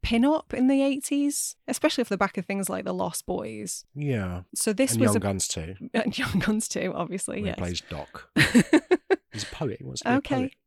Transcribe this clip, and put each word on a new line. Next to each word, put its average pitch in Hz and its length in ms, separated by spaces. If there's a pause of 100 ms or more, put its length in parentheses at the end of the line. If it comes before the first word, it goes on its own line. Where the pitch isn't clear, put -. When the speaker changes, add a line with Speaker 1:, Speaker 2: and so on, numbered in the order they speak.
Speaker 1:
pin-up 262 520
in 254 140
the 269 160
eighties, 285 720 (120)
especially 285 360
off - 60
the 196 80
back 196 200
of 185 80
things 196 240
like 190 160
The 185 80
Lost 185 340
Boys. - 580 (100)
Speaker 2:
Yeah. 107 460 (140)
Speaker 1:
So - 180
this 262 200
Speaker 2:
And - 80
Speaker 1:
was - 80
Speaker 2:
Young 107 80
Speaker 1:
a - 20
Speaker 2:
Guns 95 280
too. 87 360
Speaker 1:
<laughs> - 300
Young - 260
Guns 214 280
too, 180 280
obviously, 180 460
Speaker 2:
Where 202 80
Speaker 1:
yes. - 80
Speaker 2:
he - 40
plays 87 280
Doc. - 460
Speaker 1:
<laughs> - 0 (1000)
Speaker 2:
He's 104 100
a - 40
poet. - 320
He - 60
wants 131 160
to - 80
be 240 60
Speaker 1:
Okay. 277 200
Speaker 2:
a - 40
poet. 262 120 (160)